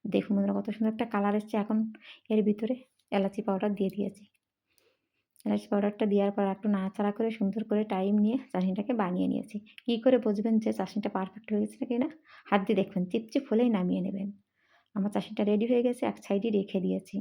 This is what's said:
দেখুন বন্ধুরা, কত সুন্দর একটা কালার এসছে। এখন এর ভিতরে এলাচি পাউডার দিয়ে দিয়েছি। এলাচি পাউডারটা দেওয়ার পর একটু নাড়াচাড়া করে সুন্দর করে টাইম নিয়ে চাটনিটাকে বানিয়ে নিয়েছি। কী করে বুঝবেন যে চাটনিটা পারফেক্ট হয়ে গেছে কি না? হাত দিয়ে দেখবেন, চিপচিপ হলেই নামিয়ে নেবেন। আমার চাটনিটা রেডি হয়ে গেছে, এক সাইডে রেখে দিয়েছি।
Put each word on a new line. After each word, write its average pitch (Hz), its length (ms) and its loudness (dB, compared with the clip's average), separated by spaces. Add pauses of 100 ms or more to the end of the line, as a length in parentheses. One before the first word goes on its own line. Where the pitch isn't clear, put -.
(140)
দেখুন 196 200 2
বন্ধুরা, 196 240 2
কত 196 160 -6
সুন্দর 220 200 0
একটা 226 200 -2
কালার 202 260 2
এসছে। 214 220 -8
এখন 220 140 0 (560)
এর 214 160 4
ভিতরে 220 260 0 (380)
এলাচি 196 340 0
পাউডার 202 320 0
দিয়ে 190 180 0
দিয়েছি। 196 280 -6 (1200)
এলাচি 208 260 0
পাউডারটা 208 420 0
দেওয়ার 202 240 4
পর 202 80 2 (100)
একটু 208 120 -6 (100)
নাড়াচাড়া 202 400 -2
করে 226 120 0 (100)
সুন্দর 202 320 -2
করে 214 120 2 (120)
টাইম 196 200 2 (100)
নিয়ে 226 120 2 (160)
চাটনিটাকে 185 400 -2 (100)
বানিয়ে 185 300 0
নিয়েছি। - 240 -6 (280)
কী 240 100 0 (100)
করে 254 200 6
বুঝবেন 214 300 0 (100)
যে 220 140 2
চাটনিটা 202 380 -4
পারফেক্ট - 340 -6
হয়ে 208 120 2
গেছে 214 140 -6 (120)
কি 240 140 -2
না? 320 60 0 (380)
হাত 208 200 4
দিয়ে 202 140 4
দেখবেন, - 300 -2
চিপচিপ 254 400 -2
হলেই 233 260 4
নামিয়ে 180 300 0
নেবেন। 196 220 -4 (680)
আমার 202 200 0
চাটনিটা 208 360 -2
রেডি 214 200 2
হয়ে 240 160 4
গেছে, 240 240 0
এক 208 60 -8 (100)
সাইডে 202 220 0 (100)
রেখে 196 280 -2
দিয়েছি। 190 340 -2